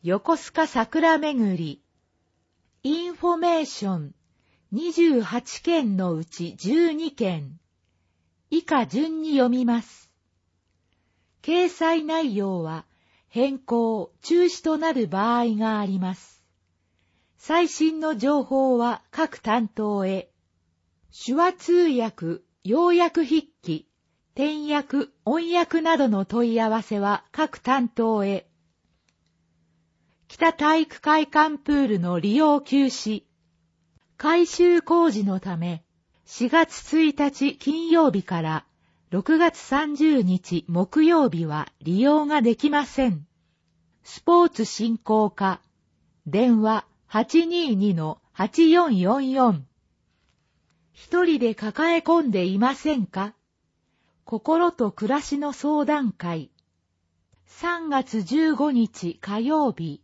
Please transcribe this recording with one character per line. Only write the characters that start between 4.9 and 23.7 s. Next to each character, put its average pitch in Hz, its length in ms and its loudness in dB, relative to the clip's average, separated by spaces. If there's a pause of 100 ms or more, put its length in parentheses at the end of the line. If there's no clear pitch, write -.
十 320 300 4
八 220 400 -8
件 294 340 0
の 185 180 -2
う 160 120 -6
ち - 320 -12
十 320 340 0
二 311 220 -6
件。 160 440 -6 (920)
以 330 140 -2
下 269 220 0
順 311 360 -4
に 302 160 -2
読 247 100 4
み 247 160 0
ま 233 180 0
す。 - 300 -20 (1300)
掲 349 280 0
載 320 340 -2
内 302 320 -4
容 190 260 -4
は 160 240 -10 (440)
変 262 300 -2
更、 226 520 -2 (100)
中 349 260 2
止 349 140 -4
と 311 160 -2
な 320 140 -2
る 240 160 -2
場 214 320 -2
合 233 120 0
が 220 280 -2
あ 208 60 -4
り 190 140 -4
ま 185 160 -4
す。 - 280 -20 (920)
最 330 320 0
新 320 320 -2
の 311 160 -4
情 277 260 0
報 269 340 0
は 233 320 -2
各 - 280 -4
担 220 320 -2
当 208 360 -4
へ。 190 260 -6 (960)
手 240 80 -4
話 349 200 2
通 349 200 -2 (240)
訳、 208 440 -6 (240)
要 330 260 2
約 339 320 2
筆 294 200 0 (180)
記、 156 240 -6 (500)